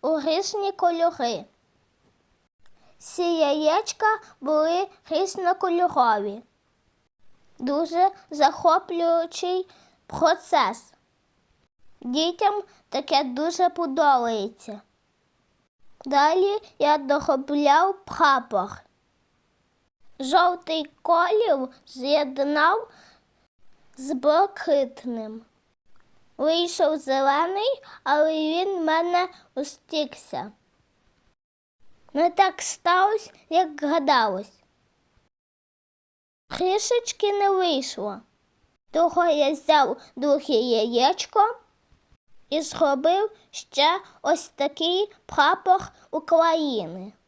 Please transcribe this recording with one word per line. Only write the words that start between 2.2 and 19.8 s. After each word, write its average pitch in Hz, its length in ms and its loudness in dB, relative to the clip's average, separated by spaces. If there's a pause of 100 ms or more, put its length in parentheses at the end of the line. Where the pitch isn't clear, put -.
Всі 339 380 -4
яєчка 311 680 0 (340)
були 311 480 0 (220)
різнокольорові. 339 1300 0 (1160)
Дуже 330 520 0 (200)
захоплюючий 339 1400 0 (400)
процес. 302 840 0 (1080)
Дітям 339 600 -2 (260)
таке 277 360 0
дуже 311 440 -2
подобається. 247 1120 -2 (1200)
Далі 320 540 2 (200)
я 294 200 4
доробляв 285 1040 0
прапор. 247 680 0 (1500)